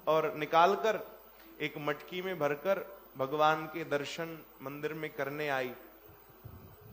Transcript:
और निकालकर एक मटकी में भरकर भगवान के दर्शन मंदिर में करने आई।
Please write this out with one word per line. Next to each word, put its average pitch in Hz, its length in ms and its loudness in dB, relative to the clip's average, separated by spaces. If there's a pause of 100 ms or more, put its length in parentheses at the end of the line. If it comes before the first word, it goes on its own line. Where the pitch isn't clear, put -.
और 156 260 4
निकालकर 180 840 4 (420)
एक 151 180 -2
मटकी 147 440 -4
में 185 160 -6
भरकर 151 640 0 (180)
भगवान 151 480 2
के 160 180 -8
दर्शन 147 540 -4 (240)
मंदिर 147 320 -6
में 156 160 -6
करने 143 380 -4
आई। 131 240 -2 (1200)